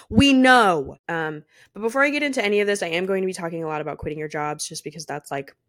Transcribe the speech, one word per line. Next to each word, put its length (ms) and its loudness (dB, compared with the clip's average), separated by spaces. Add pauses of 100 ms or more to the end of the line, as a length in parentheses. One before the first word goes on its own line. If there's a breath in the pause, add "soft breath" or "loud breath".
We 260 4
know." 640 4 (120)
Um, 340 -4 (300 soft breath)
but 80 -14
before 220 0
I 80 2
get 100 -4
into 240 -2
any 140 2
of 80 2
this, 160 -2
I 40 -2
am 200 -2
going 140 -2
to 60 -2
be 60 -4
talking 300 -8
a 40 -6
lot 140 -6
about 160 -8
quitting 220 -8
your 80 -8
jobs 400 -6
just 160 -14
because 240 -14
that's, 240 -12
like, 240 -8 (140)